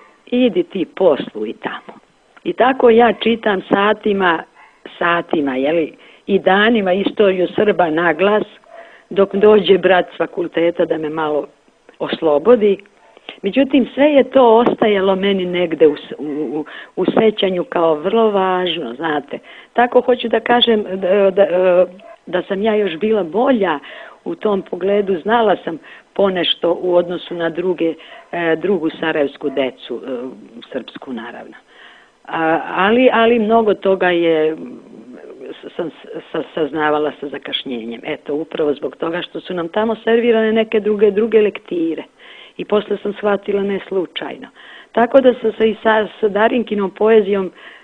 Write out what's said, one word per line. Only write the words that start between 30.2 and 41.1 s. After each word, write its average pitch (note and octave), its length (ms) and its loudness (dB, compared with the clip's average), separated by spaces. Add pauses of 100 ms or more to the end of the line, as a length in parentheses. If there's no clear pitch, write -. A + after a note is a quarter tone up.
srpsku - 400 -12
naravno. A2+ 420 -14 (720)
A, D#3+ 340 -2 (160)
ali, A#3 360 2
ali A3+ 260 2
mnogo A3 360 2
toga F#3 360 0
je, D#3+ 460 0 (960)
s-, - 260 -20
sam - 140 -8
s-, - 180 -20 (240)
sa-, D#3+ 100 -6 (120)
saznavala D3+ 640 -2
sa D#3 80 -10
zakašnjenjem. B2+ 760 -10
Eto, D3+ 300 -8
upravo D3+ 400 -2
zbog C3 220 -8
toga E3 260 -6
što - 180 -12
su - 140 -10
nam E3+ 140 -6
tamo A3 260 -2
servirane A3+ 580 0
neke A3 280 0
druge, G#3 300 2